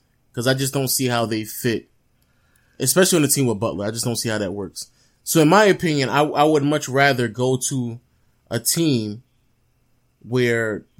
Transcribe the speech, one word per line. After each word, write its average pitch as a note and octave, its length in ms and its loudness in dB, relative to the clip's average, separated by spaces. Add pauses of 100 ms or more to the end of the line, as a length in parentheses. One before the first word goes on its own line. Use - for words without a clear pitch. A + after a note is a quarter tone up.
(340)
'Cause A#2+ 140 -4
I C3 60 4
just C3+ 200 -4
don't C3+ 160 -2
see C3 180 -2
how A#2+ 180 0
they A2 200 -4
fit, - 440 -6 (920)
especially F3+ 380 2
on D#3 60 4
a C#3 40 2
team C3+ 200 0
with A2 120 -2
Butler. G2+ 280 -4
I A2 40 -4
just A2+ 140 -6
don't A#2 120 -4
see A#2 120 -4
how G#2+ 80 -2
that G2 160 -4
works. G2 380 -10 (320)
So - 180 2
in D#3 80 6
my G3 160 6
opinion, D3+ 440 2
I, B2+ 120 2
I D3 220 2
would D#3 200 4
much D3 240 0
rather C3 400 2
go B2+ 300 -2 (120)
to A#2+ 300 -6 (520)
a A#2 80 -2
team A#2 640 -2 (960)
where A#2 640 -2 (140)